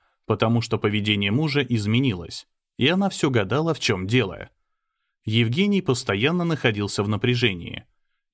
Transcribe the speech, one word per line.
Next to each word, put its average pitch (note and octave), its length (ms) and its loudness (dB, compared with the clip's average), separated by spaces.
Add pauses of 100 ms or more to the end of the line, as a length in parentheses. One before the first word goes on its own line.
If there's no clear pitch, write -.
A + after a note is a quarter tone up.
(260)
потому A2+ 360 2
что A2+ 160 -2
поведение G#2 540 0
мужа C#3+ 300 0
изменилось, A2 840 0 (300)
и B2 100 2
она F#3+ 220 2
все D#3+ 200 0
гадала, C3 440 0
в - 60 -10
чем F#2+ 280 -2
дело. G#2 420 -2 (760)
Евгений C3 580 2
постоянно C#3 640 0
находился A2 580 -2
в G2+ 60 0
напряжении, G#2+ 800 -2 (480)